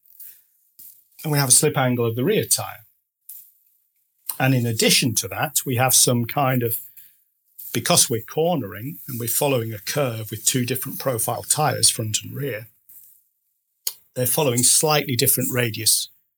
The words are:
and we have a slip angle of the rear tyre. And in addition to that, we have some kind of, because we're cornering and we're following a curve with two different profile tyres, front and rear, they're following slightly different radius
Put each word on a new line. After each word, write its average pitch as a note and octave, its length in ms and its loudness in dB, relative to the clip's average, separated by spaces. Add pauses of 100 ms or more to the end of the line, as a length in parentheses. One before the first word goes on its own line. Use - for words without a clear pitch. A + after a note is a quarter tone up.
(1200)
and D#3 80 -2
we D3 80 2
have C3+ 100 2
a - 40 6
slip D3+ 240 4
angle B2 280 2
of A2+ 100 -2
the B2 80 -2
rear D#3+ 220 0
tyre. - 400 -4 (1500)
And C3+ 140 2
in A#2+ 120 2
addition A#2 500 2
to - 140 -4
that, C#3 360 -4
we C3 100 -2
have B2+ 180 2
some A#2+ 320 4
kind C3 380 0
of, A2+ 140 -2 (960)
because - 360 2
we're A2+ 120 0
cornering C#3 840 -4
and A#2+ 120 -8
we're A#2 80 -6
following A#2+ 460 0
a G#2 60 -12
curve A2+ 500 -4
with - 160 -6
two B2+ 200 2
different - 340 -6
profile A#2+ 440 -2
tyres, A2+ 460 2
front A2 340 -2
and G#2+ 120 -12
rear, A#2+ 320 -8 (1500)
they're B2+ 120 0
following B2 360 2
slightly D3+ 520 4
different B2+ 360 2
radius A#2 580 0 (280)